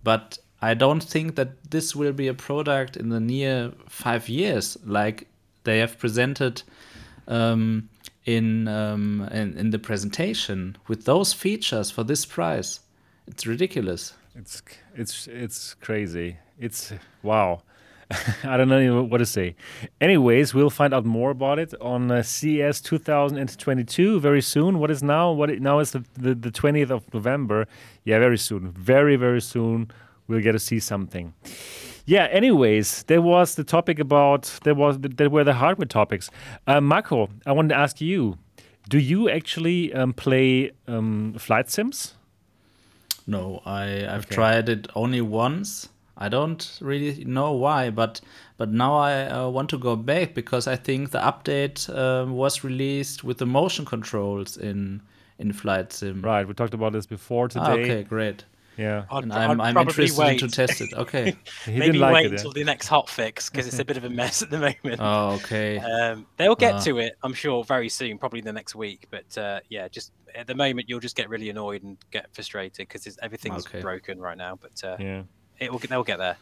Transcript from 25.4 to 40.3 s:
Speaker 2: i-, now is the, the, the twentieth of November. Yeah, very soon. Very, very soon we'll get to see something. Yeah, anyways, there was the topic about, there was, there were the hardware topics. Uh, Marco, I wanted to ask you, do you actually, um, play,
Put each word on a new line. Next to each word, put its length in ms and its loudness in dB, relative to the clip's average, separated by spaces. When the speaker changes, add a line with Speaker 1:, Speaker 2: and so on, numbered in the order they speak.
Speaker 2:
i-, 60 0
now 240 4
is 120 0
the, 140 -6
the, 160 2
the 180 -4
twentieth 400 2
of 220 -4
November. 540 0
Yeah, 140 6
very 180 6
soon. 340 -4
Very, 460 6
very 240 2
soon 500 -2
we'll 120 2
get 120 6
to 60 2
see 200 -2
something. 540 -6
Yeah, 260 6
anyways, 720 4
there 180 4
was 340 6
the 100 -4
topic 340 2
about, 640 4
there 120 4
was, 240 4
there 300 2
were 140 4
the 120 6
hardware 320 2
topics. 420 0
Uh, 140 6
Marco, 480 2
I 60 0
wanted 180 4
to 60 2
ask 260 0
you, 360 0
do 80 4
you 320 4
actually, 640 -2
um, 200 0
play, 580 4